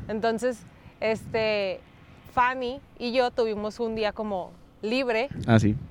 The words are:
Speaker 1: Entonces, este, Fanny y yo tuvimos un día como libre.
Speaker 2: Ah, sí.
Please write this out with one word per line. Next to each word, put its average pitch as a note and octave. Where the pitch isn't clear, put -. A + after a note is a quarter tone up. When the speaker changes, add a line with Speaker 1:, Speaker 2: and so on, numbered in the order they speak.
Speaker 1:
Entonces, A3+
este, G#3+
Fanny B3+
y A#3+
yo B3
tuvimos G#3+
un A3+
día G#3+
como G3+
libre. A#3+
Speaker 2:
Ah, A2+
sí. G#2+